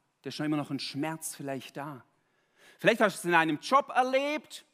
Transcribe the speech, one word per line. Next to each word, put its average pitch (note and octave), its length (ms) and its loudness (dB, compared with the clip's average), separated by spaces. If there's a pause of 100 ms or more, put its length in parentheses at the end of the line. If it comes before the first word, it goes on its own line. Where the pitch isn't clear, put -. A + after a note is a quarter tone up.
(220)
da C3+ 60 -10
ist - 80 -10
schon D3+ 100 -4
immer D3+ 100 0
noch C#3 140 -6
ein C3+ 80 -4
Schmerz D#3 560 -6
vielleicht C3+ 420 -10
da. C#3+ 260 -10 (760)
Vielleicht A3+ 240 4
hast G3+ 140 2
du - 20 -12
es - 80 -12
in F3 80 4
einem D#3+ 260 4
Job C#4 340 2
erlebt, C4+ 800 -2